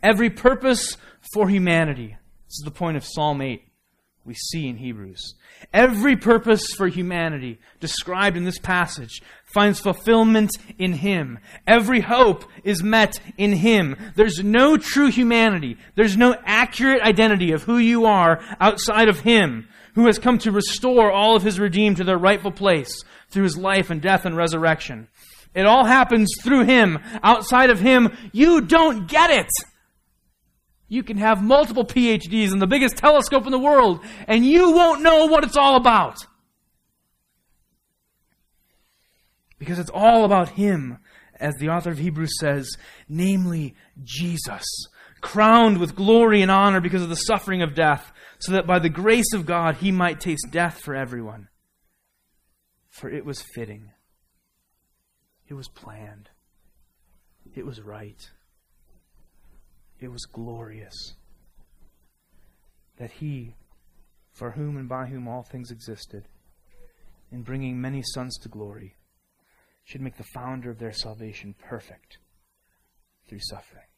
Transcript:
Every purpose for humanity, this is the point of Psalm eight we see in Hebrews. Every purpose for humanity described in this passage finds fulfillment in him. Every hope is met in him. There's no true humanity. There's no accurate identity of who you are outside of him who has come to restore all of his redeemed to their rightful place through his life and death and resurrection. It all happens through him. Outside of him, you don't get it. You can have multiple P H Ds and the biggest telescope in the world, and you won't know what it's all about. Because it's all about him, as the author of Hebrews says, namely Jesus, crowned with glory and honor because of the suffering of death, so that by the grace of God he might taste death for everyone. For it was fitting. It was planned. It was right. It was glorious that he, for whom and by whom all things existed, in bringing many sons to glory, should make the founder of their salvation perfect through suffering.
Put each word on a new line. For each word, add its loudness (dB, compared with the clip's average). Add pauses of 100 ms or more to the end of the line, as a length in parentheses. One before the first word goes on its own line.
Every 2
purpose 0 (360)
for 0
humanity, -2 (300)
this -16
is -16
the -12
point -6
of -10
Psalm -6
eight -10 (600)
we -16
see -10
in -10
Hebrews. -16 (400)
Every 2
purpose 0
for -2
humanity -6 (200)
described -4
in -6
this -8
passage -6 (320)
finds 2
fulfillment 2 (260)
in -4
him. -4 (260)
Every 2
hope 2 (140)
is -4
met 0 (180)
in 0
him. 2 (200)
There's 0
no 4
true 0
humanity. 0 (180)
There's 2
no 4 (100)
accurate 0
identity 2
of -4
who 0
you 2
are 4 (200)
outside 2
of 0
him 2 (280)
who 4
has 4
come 2
to -2
restore 2
all 4
of 2
his -2
redeemed 0
to -2
their 0
rightful 0
place -2 (260)
through 0
his 0
life -2
and -6
death 0
and -4
resurrection. -2 (460)
It 0
all 6
happens 4 (140)
through 4
him. 4 (240)
Outside 4
of 2
him, 4 (160)
you 4
don't 2
get 4
it. 0 (1400)
You -6
can -8
have 0
multiple 2
P 0
H -2
Ds 0
and -2
the 2
biggest 0
telescope 2
in -6
the -2
world, 4 (240)
and 2
you 6
won't 4
know 6
what 4
it's -4
all 4
about. 2 (3500)
Because -8
it's -10
all 4
about 2
him, -4 (420)
as -6
the -4
author -4
of -8
Hebrews -6
says, -6 (320)
namely -4 (280)
Jesus, -10 (560)
crowned 2
with -6
glory 4
and 2
honor 2
because -4
of -8
the -6
suffering -4
of -4
death, -2 (280)
so -10
that -2
by 0
the -2
grace 0
of -6
God -4
he -4
might -2
taste -8
death -6
for -12
everyone. -12 (1400)
For -18
it -14
was -16
fitting. -18 (1600)
It -20
was -18
planned. -20 (1200)
It -18
was -20
right. -20 (1700)
It -20
was -18
glorious -20 (1800)
that -18
he, -16 (760)
for -18
whom -12
and -18
by -14
whom -16
all -16
things -20
existed, -20 (1000)
in -20
bringing -12
many -12
sons -14
to -20
glory, -20 (880)
should -20
make -14
the -20 (100)
founder -16
of -18
their -14
salvation -16
perfect -20 (1080)
through -20
suffering. -18 (100)